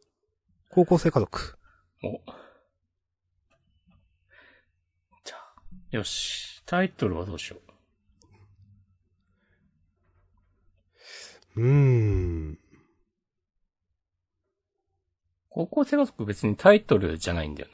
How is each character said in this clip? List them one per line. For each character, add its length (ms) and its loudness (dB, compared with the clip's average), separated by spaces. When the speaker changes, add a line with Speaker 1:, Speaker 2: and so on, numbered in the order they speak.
Speaker 1:
高 160 6
校 120 4
生 120 2
家 100 2
族。 380 -6
Speaker 2:
お。 180 -8
じ 80 -16
ゃ 40 -20
あ、 260 -20
よ 140 -4
し。 600 -10
タ 200 0
イ 60 -4
ト 180 -4
ル 80 -2
は 100 -6
ど 80 -10
う 40 -10
し 120 -12
よ 80 -20
う。 40 -4
Speaker 1:
う 40 0
ー 40 4
ん。 920 2
Speaker 2:
高 180 -4
校 180 0
生 120 -2
家 80 2
族 220 -8
別 200 -4
に 100 0
タ 180 8
イ 80 4
ト 160 2
ル 180 -2
じ 140 -4
ゃ 40 0
な 80 -2
い 60 -4
ん 60 -10
だ 80 -14
よ 120 -16